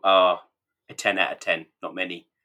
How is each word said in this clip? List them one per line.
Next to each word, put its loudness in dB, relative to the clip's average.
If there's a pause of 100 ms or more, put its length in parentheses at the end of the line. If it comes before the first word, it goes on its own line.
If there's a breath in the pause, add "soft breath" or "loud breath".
are 4 (480)
a -18
ten -2
out -2
of -18
ten? -4 (160)
Not -10
many. -10 (180)